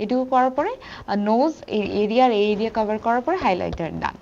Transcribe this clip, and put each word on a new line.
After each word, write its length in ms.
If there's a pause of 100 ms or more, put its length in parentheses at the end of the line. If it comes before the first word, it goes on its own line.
এটুকু 260
করার 260
পরে, 180 (380)
আহ, 80
নোজ 380 (140)
এই 140
এরিয়া 440
আর 60
এই 220
এরিয়া 200
কভার 260
করার 220
পরে 160
হাইলাইটার 640
ডান। 220